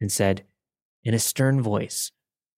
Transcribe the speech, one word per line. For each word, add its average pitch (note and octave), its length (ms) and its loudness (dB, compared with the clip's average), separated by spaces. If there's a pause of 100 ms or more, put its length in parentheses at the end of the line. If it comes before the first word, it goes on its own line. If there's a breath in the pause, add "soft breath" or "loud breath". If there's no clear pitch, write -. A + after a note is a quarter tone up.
and G2+ 100 -2
said, G2 340 0 (580)
in A2+ 100 0
a A2+ 60 2
stern C3+ 420 2
voice, G#2+ 500 -2 (460)